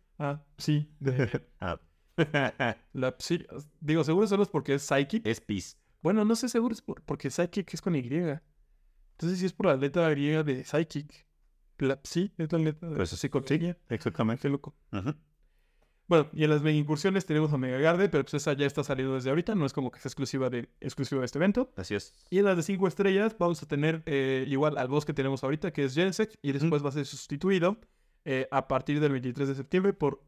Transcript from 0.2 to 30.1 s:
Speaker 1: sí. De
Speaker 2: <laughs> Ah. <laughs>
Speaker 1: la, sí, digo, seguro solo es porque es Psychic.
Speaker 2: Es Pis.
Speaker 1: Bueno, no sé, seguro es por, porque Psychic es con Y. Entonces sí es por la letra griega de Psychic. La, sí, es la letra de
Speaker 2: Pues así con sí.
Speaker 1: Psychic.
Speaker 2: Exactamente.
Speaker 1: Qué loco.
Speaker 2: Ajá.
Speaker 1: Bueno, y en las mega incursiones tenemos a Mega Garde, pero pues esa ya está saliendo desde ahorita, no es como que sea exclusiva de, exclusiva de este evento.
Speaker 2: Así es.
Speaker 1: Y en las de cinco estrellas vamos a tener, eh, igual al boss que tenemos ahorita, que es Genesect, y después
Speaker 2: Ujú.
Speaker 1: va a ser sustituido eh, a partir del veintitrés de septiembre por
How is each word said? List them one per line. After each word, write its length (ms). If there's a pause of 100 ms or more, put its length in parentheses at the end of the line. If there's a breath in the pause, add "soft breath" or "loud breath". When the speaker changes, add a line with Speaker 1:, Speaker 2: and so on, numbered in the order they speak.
Speaker 1:
sí. 320 (100)
De 520
Speaker 2:
<laughs> 80
Ah. 200 (380)
<laughs> 600 (160)
Speaker 1:
la, 260
sí, 240 (360)
digo, 240
seguro 240
solo 160
es 60
porque 260
es 80
Psychic. 420
Speaker 2:
Es 160
Pis. 360 (260)
Speaker 1:
Bueno, 200
no 120
sé, 140
seguro 240
es 80
por, 200
porque 300
Psychic 420
es 80
con 140
Y. 60
Entonces 1400
sí 60
es 80
por 140
la 80
letra 340
griega 340
de 200
Psychic. 640 (540)
La, 240
sí, 340
es 140
la 80
letra 300
de 80
Speaker 2:
Pues 160
así 160
con 180
sí. 100
Speaker 1:
Psychic. 200 (120)
Speaker 2:
Exactamente. 540
Speaker 1:
Qué 60
loco. 260 (160)
Speaker 2:
Ajá. 240 (920)
Speaker 1:
Bueno, 260
y 100
en 60
las 120
mega 160
incursiones 480
tenemos 280
a 40
Mega 220
Garde, 300
pero 160
pues 80
esa 180
ya 140
está 180
saliendo 320
desde 140
ahorita, 260
no 100
es 60
como 200
que 100
sea 80
exclusiva 400
de, 180 (140)
exclusiva 400
de 40
este 140
evento. 380
Speaker 2:
Así 180
es. 180 (160)
Speaker 1:
Y 100
en 60
las 120
de 60
cinco 260
estrellas 500
vamos 240
a 40
tener, 380
eh, 440
igual 280
al 120
boss 160
que 80
tenemos 320
ahorita, 260
que 140
es 100
Genesect, 460
y 100
después 300
Speaker 2:
Ujú. 20
Speaker 1:
va 60
a 40
ser 120
sustituido 760 (460)
eh, 260
a 160
partir 320
del 140
veintitrés 340
de 80
septiembre 380
por 340